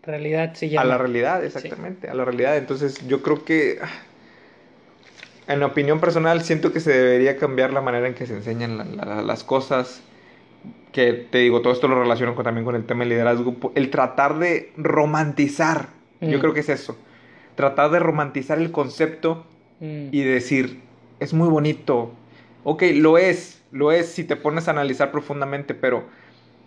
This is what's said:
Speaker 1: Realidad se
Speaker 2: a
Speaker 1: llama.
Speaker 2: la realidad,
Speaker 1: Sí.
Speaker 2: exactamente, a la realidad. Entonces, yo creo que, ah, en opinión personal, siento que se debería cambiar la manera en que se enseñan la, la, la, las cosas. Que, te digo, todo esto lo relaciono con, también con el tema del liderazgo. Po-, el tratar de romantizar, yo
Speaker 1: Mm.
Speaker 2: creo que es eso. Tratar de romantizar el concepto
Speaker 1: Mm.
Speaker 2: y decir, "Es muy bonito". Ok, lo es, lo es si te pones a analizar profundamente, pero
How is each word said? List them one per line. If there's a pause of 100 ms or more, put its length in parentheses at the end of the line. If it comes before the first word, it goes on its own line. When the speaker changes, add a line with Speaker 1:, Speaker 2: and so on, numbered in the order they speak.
Speaker 1:
Realidad
se
Speaker 2:
a
Speaker 1:
llama.
Speaker 2:
la
realidad,
Speaker 1:
Sí.
Speaker 2:
exactamente,
a
la
realidad.
Entonces,
yo
creo
que,
ah, (1700)
en
opinión
personal,
siento
que
se
debería
cambiar
la
manera
en
que
se
enseñan
la,
la,
la,
las
cosas. (920)
Que,
te
digo,
todo
esto
lo
relaciono
con,
también
con
el
tema
del
liderazgo.
Po-,
el
tratar
de
romantizar, (340)
yo
Speaker 1:
Mm.
Speaker 2:
creo
que
es
eso. (580)
Tratar
de
romantizar
el
concepto (340)
Speaker 1:
Mm.
Speaker 2:
y
decir, (400)
"Es
muy
bonito". (520)
Ok, (100)
lo
es, (100)
lo
es
si
te
pones
a
analizar
profundamente,
pero (600)